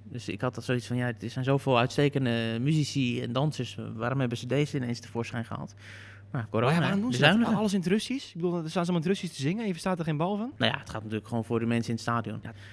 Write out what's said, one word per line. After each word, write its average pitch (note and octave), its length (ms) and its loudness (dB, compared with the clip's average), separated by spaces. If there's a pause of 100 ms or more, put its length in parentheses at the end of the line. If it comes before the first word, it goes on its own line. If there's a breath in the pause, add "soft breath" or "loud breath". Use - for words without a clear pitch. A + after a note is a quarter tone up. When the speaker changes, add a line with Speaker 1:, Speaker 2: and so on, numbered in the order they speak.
Speaker 1:
Dus C#3 260 -10
ik G2+ 120 -6
had B2+ 140 -2
dat A#2 100 -10
zoiets B2 220 0
van, B2 100 -4
"Ja, B2 100 0
er A#2 240 -6
zijn C3 140 -4
zoveel C3+ 340 4
uitstekende A#2+ 840 2
muzici C3+ 640 2
en A#2+ 100 -4
dansers, C3 440 0 (200)
waarom A#2+ 240 0
hebben A#2+ 180 0
ze B2 80 -8
deze C#3+ 300 0
ineens A#2+ 240 -4
tevoorschijn A#2 440 -6
gehaald?" - 300 -8 (560 loud breath)
Maar A#2+ 200 -4
corona, A2+ 160 2
Speaker 2:
Maar D3 80 4
ja, E3+ 120 4
waarom G3 160 2
doen A#3+ 100 0
ze B2 60 0
Speaker 1:
bezuinigen. G#3 340 6
Speaker 2:
dat? G3 80 4
Alles G#3+ 120 2
in G3+ 80 4
het D#3+ 80 0
Russisch? A3+ 400 0
Ik - 60 -18
bedoel, F3 160 -2
dan F3 100 0
staan D#3+ 100 -4
ze F#3+ 80 -2
allemaal F3 180 2
in E3 60 2
het F#3+ 180 2
Russisch E3+ 140 -6
te - 80 -8
zingen F3 180 0
en A3+ 60 -2
je G3 60 0
verstaat F3+ 260 -2
er E3 60 -2
geen D#3 120 0
bal F3+ 200 0
van. A#3 220 -4
Speaker 1:
Nou - 140 4
ja, - 60 -2
het - 120 -12
gaat A2 120 -6
natuurlijk G#2+ 260 -4
gewoon A#2 160 0
voor A#2 160 0
de A2+ 60 -2
mensen A#2 220 2
in A#2+ 60 0
het A2+ 80 -4
stadion. A2+ 400 -2
Ja. A2+ 100 -12 (200 loud breath)